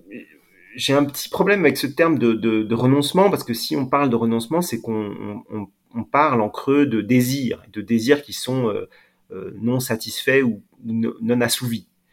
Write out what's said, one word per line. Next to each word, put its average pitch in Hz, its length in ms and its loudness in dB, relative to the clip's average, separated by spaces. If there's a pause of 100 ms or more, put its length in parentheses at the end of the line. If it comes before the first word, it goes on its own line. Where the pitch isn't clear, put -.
(760)
J'ai 127 160 -2
un 143 120 4
petit - 240 -6
problème 196 320 2
avec 143 160 4
ce 139 100 -2
terme 165 320 2
de, 117 140 4
de, 110 300 0
de 107 120 -2
renoncement, 143 560 4
parce 143 140 -2
que 120 100 -4
si 151 220 -6
on 139 100 -2
parle 143 240 2
de 117 60 2
renoncement, 117 440 0
c'est 120 200 -4
qu'on, 107 300 -6
on, 104 400 -12
on, 107 180 -8 (260)
on 117 100 -6
parle 139 360 2
en 107 80 0
creux 143 380 2
de 113 140 0
désirs, 127 640 0 (100)
de 107 80 -8
désirs 117 420 2
qui 104 100 -18
sont, 127 360 -2
euh, 101 200 -4 (420)
euh, 98 300 -12
non 120 180 0
satisfaits 131 640 0
ou, 110 200 -2 (220)
ou 113 80 -6
no-, 113 280 -2
non 120 200 0
assouvis. 120 460 -2 (260)